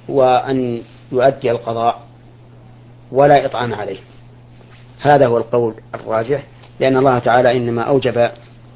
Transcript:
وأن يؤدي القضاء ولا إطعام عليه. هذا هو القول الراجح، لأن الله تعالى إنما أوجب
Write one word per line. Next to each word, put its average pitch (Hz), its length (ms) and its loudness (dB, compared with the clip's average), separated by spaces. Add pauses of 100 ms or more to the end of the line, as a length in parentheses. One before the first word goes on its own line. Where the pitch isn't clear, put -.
وأن 127 760 0 (300)
يؤدي 131 380 0
القضاء 117 500 -4 (1120)
ولا 139 340 4
إطعام 117 280 -6
عليه. 98 240 -10 (1040)
هذا 139 260 4
هو 117 120 0
القول 113 360 -2 (200)
الراجح، 117 480 -4 (380)
لأن 131 160 2
الله 131 220 4
تعالى 123 380 2
إنما 117 260 -4
أوجب 120 480 0 (460)